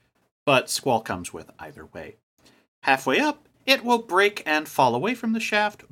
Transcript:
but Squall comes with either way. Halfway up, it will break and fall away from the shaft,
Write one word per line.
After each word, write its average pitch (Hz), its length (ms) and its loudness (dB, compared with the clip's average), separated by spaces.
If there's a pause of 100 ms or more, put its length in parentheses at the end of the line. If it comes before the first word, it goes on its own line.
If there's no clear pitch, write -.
(440)
but 131 260 2
Squall 120 300 0
comes 90 320 -8
with 80 260 -16
either 80 280 -18
way. 80 300 -16 (680)
Halfway 135 360 2
up, 294 300 -2 (160)
it 262 200 2
will 240 140 2
break 208 480 0
and 151 220 0
fall 127 260 2
away 185 200 -2
from 233 180 -4
the 226 80 -2
shaft, 208 520 -2